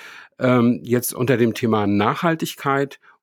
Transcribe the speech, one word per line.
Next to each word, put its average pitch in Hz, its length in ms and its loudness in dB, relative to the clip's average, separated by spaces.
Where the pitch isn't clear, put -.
ähm, 123 460 4
jetzt 120 300 -2
unter 123 220 0
dem 113 200 2
Thema 110 320 0
Nachhaltigkeit, 139 1120 -2